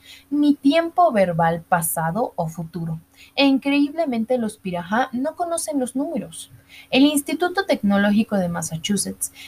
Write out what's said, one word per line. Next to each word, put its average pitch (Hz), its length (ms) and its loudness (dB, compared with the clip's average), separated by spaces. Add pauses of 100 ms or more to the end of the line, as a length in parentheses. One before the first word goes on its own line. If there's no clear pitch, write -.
(300)
ni 294 240 4
tiempo 330 560 4
verbal 175 520 2
pasado 170 760 -2
o 165 120 -4
futuro. 165 520 -8 (340)
E 277 120 4
increíblemente, 277 880 0
los 220 200 -4
Pirajá 180 560 -4
no 277 220 -4
conocen 330 460 -4
los 247 160 -4
números. 262 560 -6 (380)
El 262 140 6
Instituto 320 600 0
Tecnológico 202 720 2
de 185 120 0
Massachusetts 170 840 -6 (160)